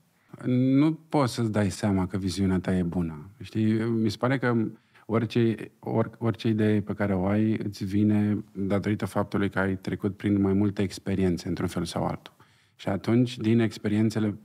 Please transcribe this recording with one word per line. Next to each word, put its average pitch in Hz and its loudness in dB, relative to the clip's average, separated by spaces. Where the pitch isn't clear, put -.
Nu 131 4
poți 147 -2
să-ți 117 0
dai 104 2
seama 95 0
că 95 -6
viziunea 95 0
ta 92 0
e 90 2
bună. 85 -4
Știi, 110 0
mi 113 0
se - -4
pare 127 0
că 120 0
orice, 113 2
or-, 113 -2
orice 117 -2
idee 107 2
pe 101 -4
care 101 -2
o 92 0
ai 107 2
îți 104 -8
vine 104 2
datorită 98 -2
faptului 98 -2
că - -4
ai 95 0
trecut 98 -4
prin 104 0
mai 98 2
multe 101 2
experiențe, 95 -2
într-un 87 -4
fel 87 -4
sau 85 -4
altul. - -8
Și - -6
atunci, 117 0
din 117 2
experiențele, 107 0